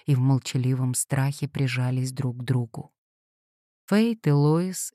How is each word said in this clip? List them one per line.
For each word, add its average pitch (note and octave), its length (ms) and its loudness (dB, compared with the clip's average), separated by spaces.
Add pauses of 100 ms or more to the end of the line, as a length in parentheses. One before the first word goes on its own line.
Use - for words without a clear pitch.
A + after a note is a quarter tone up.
и C#3 80 4
в B2 40 4
молчаливом B2+ 760 0
страхе C#3 520 -2
прижались B2+ 640 -2
друг B2+ 280 -4
к B2 40 -10
другу. A#2+ 480 -2 (1000)
Фейт A3 380 2
и D3 40 4
Лоис D#3 640 0